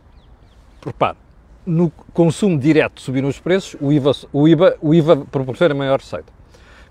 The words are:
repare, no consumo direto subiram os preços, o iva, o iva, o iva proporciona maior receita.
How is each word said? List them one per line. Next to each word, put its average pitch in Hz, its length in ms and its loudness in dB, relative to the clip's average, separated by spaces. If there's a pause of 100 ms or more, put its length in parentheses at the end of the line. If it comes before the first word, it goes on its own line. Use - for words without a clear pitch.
(840)
repare, 123 320 -4 (480)
no 170 240 0 (240)
consumo 170 460 0
direto 139 420 0
subiram 135 280 -4
os 131 100 -8
preços, 185 400 -4
o 143 120 -2
iva, 143 200 2 (220)
o 143 140 2
iva, 165 340 4
o 156 120 0
iva 160 240 4
proporciona 139 560 -2
maior 135 260 -2
receita. - 320 -14 (600)